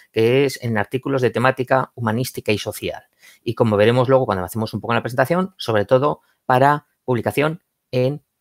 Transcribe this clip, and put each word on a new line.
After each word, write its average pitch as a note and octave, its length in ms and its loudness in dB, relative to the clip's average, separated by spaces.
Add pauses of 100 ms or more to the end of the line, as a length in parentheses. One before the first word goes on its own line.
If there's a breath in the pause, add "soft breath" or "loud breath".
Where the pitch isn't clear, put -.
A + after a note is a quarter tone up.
(120)
que B2 340 2
es C3 180 -4
en A2+ 160 -2
artículos C3 420 -4
de A#2+ 80 4
temática B2+ 640 0
humanística A#2 580 -4
y G#2 60 2
social. - 460 -8 (400 soft breath)
Y A#2 100 -6
como G#2+ 240 2
veremos A#2 320 4
luego C3 160 4
cuando G2+ 140 -2
avancemos G#2+ 340 -6
un G#2+ 80 -6
poco A2+ 120 -4
en A#2 40 2
la G#2+ 60 -2
presentación, C#3 540 -2
sobre G#2+ 280 0
todo C#3 360 0 (260)
para C#3 400 2 (180)
publicación C3+ 560 -2 (300)
en B2+ 320 -2 (180)